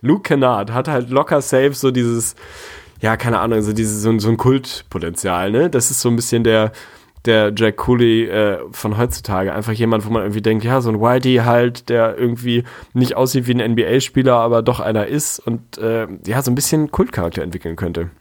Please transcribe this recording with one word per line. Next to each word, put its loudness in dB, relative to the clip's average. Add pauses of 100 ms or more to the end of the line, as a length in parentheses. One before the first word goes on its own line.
Luke 2
Kennard 0
hat -2
halt -2
locker 0
safe 2
so 0
dieses, -2 (680)
ja, 0
keine 0
Ahnung, 0
so -2
dieses, -2
so 2
ein, 2
so 0
ein 2
Kultpotenzial, -2
ne? 2
Das 0
ist -4
so 2
ein 2
bisschen 0
der, 4 (540)
der 4
Jack 0
Cooley, 2
äh, 0 (120)
von -4
heutzutage. -2
Einfach -4
jemand, 0
wo -4
man 0
irgendwie -4
denkt, 2
ja, 0
so -2
ein 0
Whitey 2
halt, 0
der 2
irgendwie 0 (300)
nicht 2
aussieht 0
wie 2
ein 0
N-B-A-Spieler, 2
aber 2
doch 0
einer 0
ist -4
und, -8
äh, -2 (220)
ja, -2
so 0
ein 2
bisschen -2
Kultcharakter -2
entwickeln -8
könnte. -6